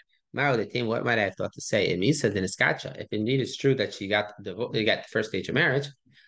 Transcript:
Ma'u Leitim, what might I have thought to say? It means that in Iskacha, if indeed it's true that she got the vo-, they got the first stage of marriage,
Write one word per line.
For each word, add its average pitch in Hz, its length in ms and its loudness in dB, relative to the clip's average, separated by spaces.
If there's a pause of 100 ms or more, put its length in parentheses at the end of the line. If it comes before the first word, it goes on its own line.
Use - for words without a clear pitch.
(340)
Ma'u 135 220 2
Leitim, 113 320 -2
what 113 160 0
might 117 160 2
I 104 40 4
have 95 120 -2
thought 95 160 -4
to - 100 -16
say? 98 260 2
It 87 120 0
means 104 220 2
that 101 160 2
in 92 80 0
Iskacha, - 560 -2
if - 100 -12
indeed 113 300 0
it's - 160 -4
true 139 180 4
that 101 180 -2
she 98 140 -8
got 104 320 0
the 98 160 -8
vo-, 110 160 -6
they 110 140 0
got 101 180 2
the - 60 -20
first 110 180 0
stage 92 220 -4
of 107 60 0
marriage, 143 340 2 (380)